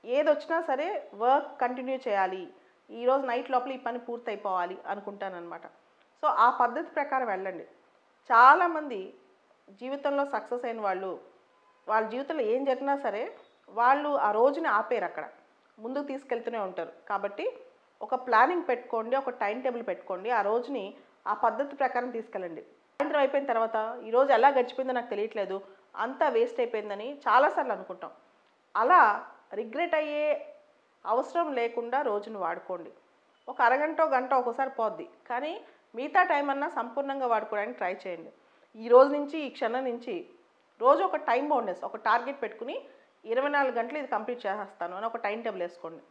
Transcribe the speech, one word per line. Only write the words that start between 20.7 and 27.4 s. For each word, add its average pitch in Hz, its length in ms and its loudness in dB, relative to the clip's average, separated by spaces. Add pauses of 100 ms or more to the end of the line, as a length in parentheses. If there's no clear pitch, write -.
ఆ 214 80 -2
పద్ధతి 247 420 -2
ప్రకారం 254 340 -2
తీసుకెళ్ళండి. 190 520 -8
సాయంత్రం - 580 -4
అయిపోయిన 277 260 2
తర్వాత, 226 580 -2
"ఈరోజు 247 280 4
ఎలా 240 160 8
గడిచిపోయిందో 254 440 2
నాకు 247 180 -4
తెలియట్లేదు, 202 500 -4 (360)
అంతా 262 320 0
waste 240 320 0
అయిపోయిందని" 220 580 -6
చాలాసార్లు 269 540 4